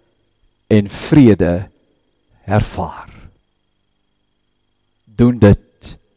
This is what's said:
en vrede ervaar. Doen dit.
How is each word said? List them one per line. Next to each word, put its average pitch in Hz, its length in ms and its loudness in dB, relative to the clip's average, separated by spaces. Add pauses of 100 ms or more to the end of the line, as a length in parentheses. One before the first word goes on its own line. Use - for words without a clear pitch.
(720)
en 104 180 0
vrede 101 640 2 (960)
ervaar. - 600 -8 (2000)
Doen 120 320 -2
dit. - 540 0 (260)